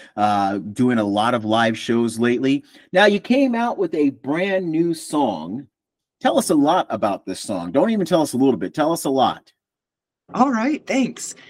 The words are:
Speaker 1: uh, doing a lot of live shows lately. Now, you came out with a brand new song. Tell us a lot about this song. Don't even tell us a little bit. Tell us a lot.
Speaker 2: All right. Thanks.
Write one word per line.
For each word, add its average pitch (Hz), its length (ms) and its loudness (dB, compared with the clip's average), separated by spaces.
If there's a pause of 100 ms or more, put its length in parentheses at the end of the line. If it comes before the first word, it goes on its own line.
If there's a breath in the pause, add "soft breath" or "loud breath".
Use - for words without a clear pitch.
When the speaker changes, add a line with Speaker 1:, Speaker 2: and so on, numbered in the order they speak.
(160 loud breath)
Speaker 1:
uh, 101 440 0
doing 120 400 0
a 107 40 2
lot 104 300 0
of 117 100 -2
live 113 320 2
shows 117 440 -2
lately. 131 440 0 (280 soft breath)
Now, 190 140 4
you 208 140 4
came 254 360 2
out 233 240 -4
with 175 160 -2
a 147 160 2
brand 180 580 -2
new 165 240 0
song. 120 720 -4 (540)
Tell 311 160 0
us 226 140 0
a 170 40 4
lot 151 360 2
about 104 340 -4
this 92 140 -8
song. 90 320 -8
Don't 175 180 2
even 214 160 0
tell 170 160 2
us 147 120 -4
a 123 40 -2
little 127 200 4
bit. - 180 -6
Tell 156 180 0
us 170 120 -6
a 156 40 -2
lot. 131 420 0 (840)
Speaker 2:
All 254 160 2
right. 240 340 -2
Thanks. 233 480 -4 (160 loud breath)